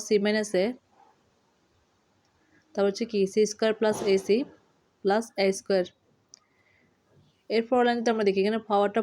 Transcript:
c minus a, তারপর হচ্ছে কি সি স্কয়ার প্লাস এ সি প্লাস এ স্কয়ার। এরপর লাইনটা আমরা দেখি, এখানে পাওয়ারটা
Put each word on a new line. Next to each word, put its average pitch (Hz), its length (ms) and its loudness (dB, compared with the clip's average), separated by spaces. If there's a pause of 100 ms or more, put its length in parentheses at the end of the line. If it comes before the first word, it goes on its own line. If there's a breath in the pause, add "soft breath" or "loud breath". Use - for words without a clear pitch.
c - 20 -8 (180)
minus 214 280 -2
a, 185 120 2 (2000 soft breath)
তারপর 202 160 2
হচ্ছে 208 220 -6
কি 202 80 0 (120)
সি 214 80 2 (120)
স্কয়ার 220 280 0
প্লাস 214 160 0 (160)
এ - 20 4 (120)
সি 202 100 2 (680)
প্লাস 208 200 0 (200)
এ - 20 2 (120)
স্কয়ার। 190 260 0 (1700 soft breath)
এরপর 226 360 0
লাইনটা 240 280 0
আমরা 220 140 -2
দেখি, 190 140 2
এখানে 214 180 -2 (100)
পাওয়ারটা 202 320 0